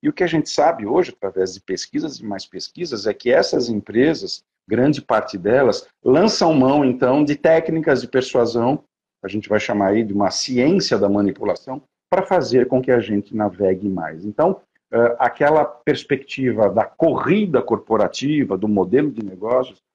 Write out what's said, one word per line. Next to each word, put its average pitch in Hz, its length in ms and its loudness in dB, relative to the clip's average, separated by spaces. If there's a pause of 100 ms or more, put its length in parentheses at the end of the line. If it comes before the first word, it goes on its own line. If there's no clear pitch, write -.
E 147 80 0
o 151 40 -6
que - 100 -2
a 175 40 0
gente 160 220 -2
sabe 151 360 0
hoje, 143 300 0
através 95 380 -2
de 95 80 -18
pesquisas 143 580 -8
e 120 60 -14
mais 101 200 -10
pesquisas, 117 600 -10
é 107 80 -2
que - 180 -4
essas 135 380 2
empresas, 110 760 -2 (240)
grande 131 340 0
parte 107 360 -2
delas, 107 500 2 (160)
lançam 165 500 4
mão, 139 300 4
então, 131 400 2
de 147 120 0
técnicas 160 680 2
de 120 60 -12
persuasão, 123 760 0 (400)
a 98 60 -10
gente 101 180 -8
vai 107 120 2
chamar 101 280 0
aí 107 160 2
de 101 100 -6
uma 101 180 0
ciência 135 640 0
da 101 100 2
manipulação, 101 760 -2 (280)
para 185 120 2
fazer 131 460 2
com 127 140 0
que 131 100 0
a 123 80 4
gente 101 360 -4
navegue 98 520 -2
mais. 85 380 -8
Então, 156 340 -2 (320)
eh, 117 260 2
aquela 147 460 2
perspectiva 131 1080 -2
da 104 140 0
corrida 165 800 0
corporativa, 120 960 -2
do 101 100 -2
modelo 107 420 2
de 110 160 -10
negócios, 110 540 -4 (160)